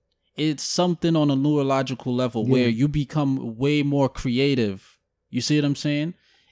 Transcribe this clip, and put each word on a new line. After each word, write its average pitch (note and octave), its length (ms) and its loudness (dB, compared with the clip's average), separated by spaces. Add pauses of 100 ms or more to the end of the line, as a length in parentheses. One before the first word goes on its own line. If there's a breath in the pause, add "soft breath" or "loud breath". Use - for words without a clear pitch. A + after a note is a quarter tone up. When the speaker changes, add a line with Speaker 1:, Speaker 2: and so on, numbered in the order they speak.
(360)
Speaker 1:
it's D3+ 280 -2
something E3+ 520 0
on D3+ 160 2
a C#3 40 2
neurological C3+ 760 0
level B2 320 -2
Speaker 2:
Yeah. B2 60 2
Speaker 1:
where B2 180 4
you A#2 180 0
become C3+ 720 -2
way C#3+ 260 0
more C#3+ 260 2
creative. B2 880 -2 (320)
You B2+ 120 -4
see D3+ 160 2
what D3 80 2
I'm C#3+ 100 2
saying? D3 380 -2 (380)